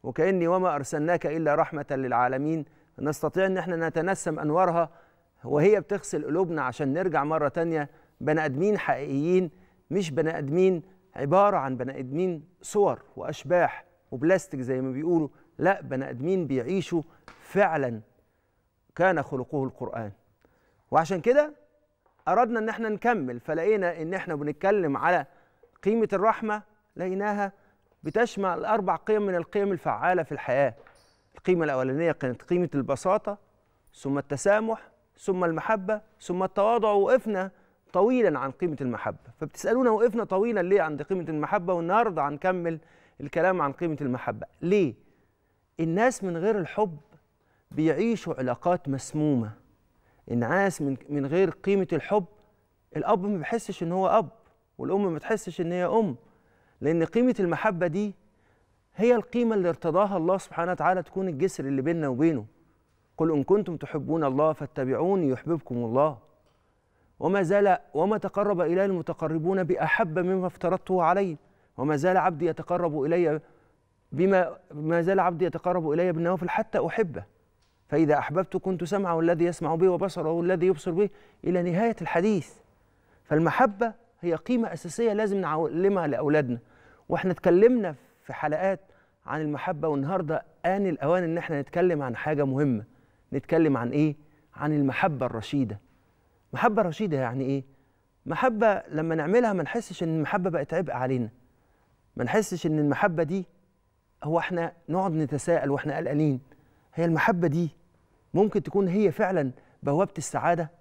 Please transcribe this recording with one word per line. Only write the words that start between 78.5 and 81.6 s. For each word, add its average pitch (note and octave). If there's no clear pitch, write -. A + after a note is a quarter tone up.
كنت F3+
سمعه F3+
الذي E3+
يسمع E3
به، F#3
وبصره E3+
الذي F3+
يبصر F3+
به"، F#3+
إلى F3+